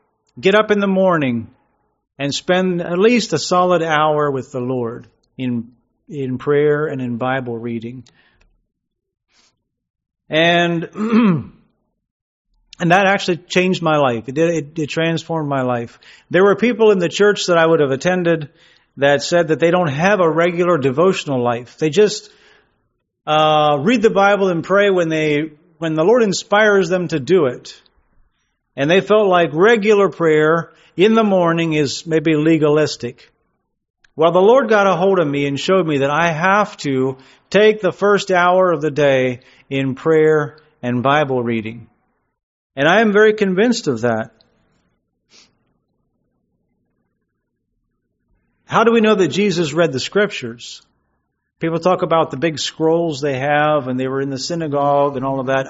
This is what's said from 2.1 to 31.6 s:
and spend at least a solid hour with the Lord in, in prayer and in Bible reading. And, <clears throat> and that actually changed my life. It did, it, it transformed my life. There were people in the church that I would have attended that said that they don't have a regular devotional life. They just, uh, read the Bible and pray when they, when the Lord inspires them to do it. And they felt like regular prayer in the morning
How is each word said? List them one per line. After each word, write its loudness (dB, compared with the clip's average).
and -4
spend -2
at -6
least 2
a -2
solid 0
hour 0
with -8
the -8
Lord -6
in, -6
in -8
prayer 0
and -6
in -6
Bible -4
reading. -10
And, 0
<clears throat> -16
and 0
that 2
actually 0
changed -2
my 2
life. 0
It -12
did, 0
it, -8
it -6
transformed -4
my -2
life. -6
There 2
were 4
people 2
in 2
the 0
church 0
that 2
I 4
would 2
have 0
attended -2
that 2
said 0
that 0
they 2
don't 0
have 0
a 2
regular 0
devotional 0
life. -6
They -2
just, 0
uh, 2
read 0
the 2
Bible 2
and -4
pray 2
when 0
they, -2
when -4
the 0
Lord 4
inspires 2
them -4
to -4
do 2
it. -8
And -2
they 4
felt 2
like 2
regular 2
prayer 0
in 4
the 2
morning 0